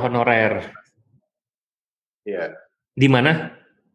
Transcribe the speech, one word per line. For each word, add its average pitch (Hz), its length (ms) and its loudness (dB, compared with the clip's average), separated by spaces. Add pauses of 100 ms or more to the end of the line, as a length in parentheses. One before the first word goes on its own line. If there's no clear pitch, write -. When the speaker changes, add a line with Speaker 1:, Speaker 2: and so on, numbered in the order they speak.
Speaker 1:
honorer. 117 640 0 (1600)
Speaker 2:
Iya. 85 320 -10 (320)
Speaker 1:
Di 131 160 2
mana? 135 480 2 (400)